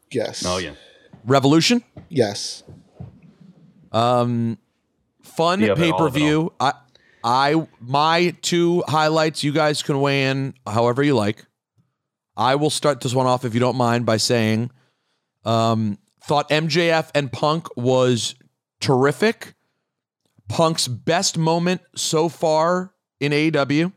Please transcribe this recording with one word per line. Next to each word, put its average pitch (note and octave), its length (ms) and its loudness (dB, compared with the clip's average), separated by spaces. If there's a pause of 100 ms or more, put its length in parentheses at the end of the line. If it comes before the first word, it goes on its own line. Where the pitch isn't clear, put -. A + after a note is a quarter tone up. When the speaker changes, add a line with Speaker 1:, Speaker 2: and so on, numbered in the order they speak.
(100)
Speaker 1:
Yes. - 340 -6
Speaker 2:
Oh, F2+ 140 -2
yeah. D#2+ 140 -8 (520)
Speaker 3:
Revolution? C#3+ 600 4 (240)
Speaker 1:
Yes. - 560 -4 (1300)
Speaker 3:
Um, A#2+ 680 0 (640)
fun E3+ 380 -2
Speaker 2:
Yeah, G#3+ 120 2
of D#3 100 0
it E3 100 2
all, D#3+ 140 2
of C3 100 -4
it - 20 2
Speaker 3:
pay-per-view. D3+ 420 0
Speaker 2:
all. C3 120 0 (520)
Speaker 3:
I, C3 280 2
I, D#3+ 160 0 (120)
my D#3 600 0
two E3+ 440 0
highlights, D#3 580 0
you C#3+ 80 0
guys D3+ 300 0
can C#3 180 -2
weigh C#3 240 0
in C3+ 300 -4 (120)
however A#2 360 0
you D3 120 2
like. G#2 300 -2 (920)
I B2 200 2
will D3 140 0
start C#3+ 300 -2
this B2 140 -4
one C3 120 0
off, B2+ 180 0
if A2+ 100 -6
you A#2+ 60 0
don't B2 160 0
mind, A#2+ 300 0
by A2+ 100 2
saying, A2 540 0 (720)
um, A2+ 540 0 (240)
thought D3 280 -2
M D#3 180 0
J E3+ 220 2
F D#3+ 240 0
and C#3+ 160 -2
Punk D#3+ 460 -2
was B2+ 580 0 (460)
terrific. C#3+ 720 0 (960)
Punk's D#3+ 400 0
best D#3+ 500 -2
moment E3+ 440 0 (120)
so D#3+ 340 -2
far E3+ 640 -2 (260)
in C#3+ 120 0
A D3 140 2
E E3 40 2
W. D3 460 0